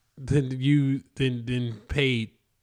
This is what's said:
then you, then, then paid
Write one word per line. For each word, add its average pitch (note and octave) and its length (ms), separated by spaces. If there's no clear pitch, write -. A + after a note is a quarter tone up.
then C3 420
you, C#3 440
then, B2+ 280
then A#2+ 440
paid B2+ 420